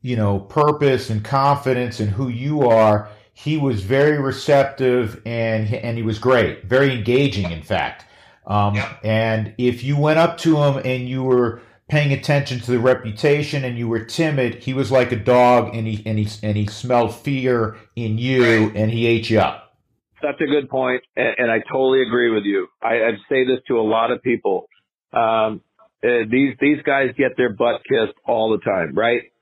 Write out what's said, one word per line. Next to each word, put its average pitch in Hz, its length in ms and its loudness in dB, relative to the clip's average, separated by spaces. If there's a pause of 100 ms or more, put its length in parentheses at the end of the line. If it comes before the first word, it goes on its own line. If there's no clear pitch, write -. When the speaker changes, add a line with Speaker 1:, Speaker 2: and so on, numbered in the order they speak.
Speaker 1:
you 123 140 -4
know, 101 240 0
purpose 147 680 2
and 107 140 -2
confidence 131 760 0
in 104 100 -2
who 123 180 -4
you 131 400 -2
are, 107 420 4 (260)
he 156 220 -4
was 131 240 -2
very 143 380 2
receptive 135 1040 0
and, 113 480 -2
and 117 240 -6
he 117 60 -6
was 107 160 -4
great, 117 460 0
very 131 280 2
engaging, 117 580 0
in 78 120 -10
fact. 80 420 -6 (400)
Um, 104 300 0
Speaker 2:
Yeah. 101 280 -6
Speaker 1:
and 110 540 -2
if 123 260 -2
you 143 140 -2
went 151 220 2
up 165 200 2
to 160 180 2
him 143 280 2
and 127 240 -4
you 131 140 -4
were 123 380 2 (280)
paying 147 240 2
attention 135 460 -2
to 123 120 -6
the 123 80 2
reputation 135 840 0
and 123 140 -6
you 117 100 -4
were 113 180 -4
timid, 143 500 -2
he 131 200 -8
was 131 160 -2
like 123 200 2
a 120 40 -2
dog 123 600 4
and 110 120 -6
he, 107 180 -6
and 110 140 -2
he, 104 80 0 (200)
and 104 80 0
he 104 120 0
smelled 120 480 0
fear 127 600 -2 (200)
in 113 240 -4
you 117 480 2
Speaker 2:
Right. 107 80 -6
Speaker 1:
and 110 160 0
he 117 160 0
ate 113 240 0
you 107 80 4
up. - 360 -4 (460)
Speaker 2:
Such 143 180 -6
a 160 60 0
good 139 240 -2
point, 127 320 -2 (140)
and, 123 240 -2
and 120 120 2
I 113 60 0 (140)
totally 131 320 2
agree 120 260 0
with 107 140 0
you. 98 240 -2 (160)
I, 117 100 0
I 113 180 2 (180)
say 131 160 2
this 127 220 0
to 120 120 0
a - 20 0
lot 113 300 0
of 123 100 -4
people. 104 460 -2 (440)
Um, 113 500 0 (420)
uh, 117 260 0
these, 131 320 2
these 147 240 2
guys 135 320 0
get 131 180 0
their 123 160 0
butt 117 380 -2
kissed 113 360 0
all 113 260 0
the 104 80 0
time, 87 340 -2
right? 117 280 0 (200)